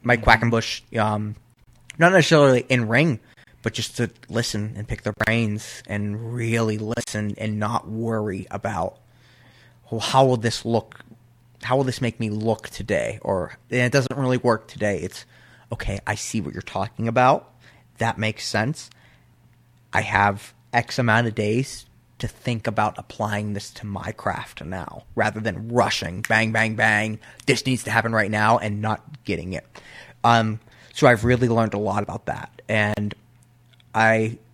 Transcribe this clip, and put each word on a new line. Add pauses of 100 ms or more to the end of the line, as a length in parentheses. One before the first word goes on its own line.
Mike
Quackenbush,
um, (600)
not
necessarily
in
ring, (420)
but
just
to (200)
listen
and
pick
their (120)
brains
and
really
listen
and
not
worry
about, (920)
"Well,
how
will
this
look? (600)
How
will
this
make
me
look
today?"
Or, (120)
and
it
doesn't
really
work
today.
It's, (480)
"Okay,
I
see
what
you're
talking
about. (460)
That
makes
sense. (1000)
I
have (180)
X
amount
of
days (340)
to
think
about
applying
this
to
my
craft
now, (120)
rather
than
rushing,
bang,
bang,
bang, (280)
this
needs
to
happen
right
now,"
and
not (240)
getting
it. (580)
Um, (340)
so
I've
really
learned
a
lot
about
that,
and (800)
I (160)